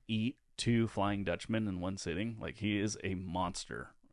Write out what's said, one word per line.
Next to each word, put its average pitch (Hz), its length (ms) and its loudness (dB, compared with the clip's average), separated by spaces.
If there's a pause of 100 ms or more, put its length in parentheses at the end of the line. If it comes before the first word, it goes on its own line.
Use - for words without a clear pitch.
eat 110 300 2 (200)
two 117 300 4
Flying 101 360 2
Dutchmen 107 440 0
in 92 140 -2
one 95 160 -2
sitting. 110 420 -2
Like, - 180 -6
he 104 220 2
is 101 240 0
a 95 120 -2
monster. 90 720 -4 (240)